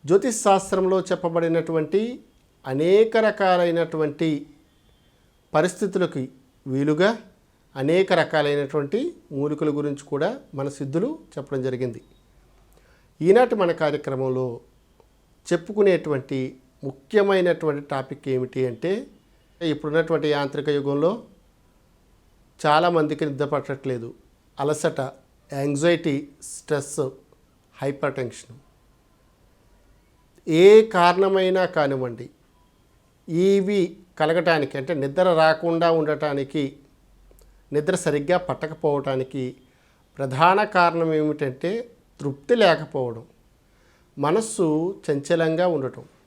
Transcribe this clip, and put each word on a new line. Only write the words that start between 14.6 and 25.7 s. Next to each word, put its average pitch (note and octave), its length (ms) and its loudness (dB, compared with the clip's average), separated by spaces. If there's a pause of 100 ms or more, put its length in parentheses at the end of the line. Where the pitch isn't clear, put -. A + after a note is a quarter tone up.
చెప్పుకునేటువంటి E3+ 920 0 (480)
ముఖ్యమైనటువంటి F3 1040 0
టాపిక్ C3+ 420 -8
ఏమిటి B2+ 280 -4 (100)
అంటే C#3 200 -6 (680)
ఇప్పుడున్నటువంటి D#3 680 -2
యాంత్రిక C#3+ 400 -2
యుగంలో C#3+ 440 0 (1500)
చాలామందికి D#3 680 2
నిద్ర C#3 240 -4
పట్టట్లేదు. C3 560 -6 (500)
అలసట, D3+ 420 -2 (500)
యాంగ్జైటీ, D3 800 -2 (140)